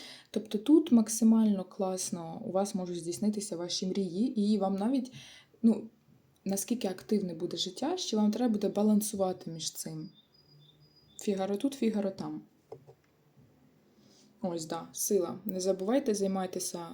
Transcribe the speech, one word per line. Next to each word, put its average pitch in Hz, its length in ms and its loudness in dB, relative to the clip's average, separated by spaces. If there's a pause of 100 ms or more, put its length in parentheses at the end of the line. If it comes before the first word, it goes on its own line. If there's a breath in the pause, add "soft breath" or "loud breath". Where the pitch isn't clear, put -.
(300 loud breath)
Тобто 214 280 -4
тут 311 340 6
максимально 220 720 4
класно 185 800 -6
у 202 60 -6
вас 196 240 0
можуть 180 240 -4
здійснитися 202 580 -4
ваші 175 300 -4
мрії, 196 540 -2
і 208 180 2
вам 196 160 0
навіть, 226 380 -2 (500 loud breath)
ну, - 280 4 (540)
наскільки 196 440 -2
активне 185 460 -2
буде 170 220 -6
життя, 285 400 -4
що 226 200 -4
вам 214 140 4
треба 233 220 0
буде 202 160 0
балансувати 202 840 0
між 160 220 -8
цим. 160 380 -10 (1120)
Фігаро 196 360 -2
тут, 269 180 -2
фігаро 208 360 0
там. 156 320 -10 (2000 soft breath)
Ось, 170 220 -4
да, 170 280 -8
сила. - 520 0
Не 185 160 6
забувайте, 196 540 4
займайтеся 185 800 -2